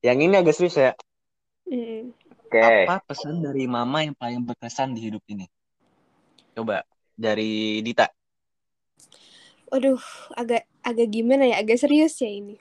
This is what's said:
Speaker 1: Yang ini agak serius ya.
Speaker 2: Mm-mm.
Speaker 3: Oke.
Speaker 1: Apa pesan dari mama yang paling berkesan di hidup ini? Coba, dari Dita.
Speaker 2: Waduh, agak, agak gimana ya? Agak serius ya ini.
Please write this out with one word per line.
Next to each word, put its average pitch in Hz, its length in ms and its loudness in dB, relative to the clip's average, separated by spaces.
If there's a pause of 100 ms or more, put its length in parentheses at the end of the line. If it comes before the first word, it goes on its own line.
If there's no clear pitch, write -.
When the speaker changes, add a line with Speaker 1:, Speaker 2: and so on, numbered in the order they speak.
Speaker 1:
Yang 123 200 4
ini 190 140 4
agak 156 160 4
serius 175 280 0
ya. 123 80 4 (760)
Speaker 2:
Mm-mm. 233 420 -8 (340)
Speaker 3:
Oke. 113 240 4
Speaker 1:
Apa 110 240 4 (140)
pesan 151 360 -8
dari 139 200 -4 (120)
mama 123 300 -2
yang 143 140 -10
paling 123 280 -8
berkesan 120 480 -8
di 113 100 -10
hidup 107 160 -10 (120)
ini? 95 100 -12 (1120)
Coba, 113 280 -4 (320)
dari 110 680 -4
Dita. 117 240 2 (1600)
Speaker 2:
Waduh, 262 300 0 (340)
agak, 233 320 -4 (160)
agak 233 240 0
gimana 233 420 2
ya? 214 120 2
Agak 226 200 2
serius 302 380 4
ya 233 100 -2
ini. 202 300 -14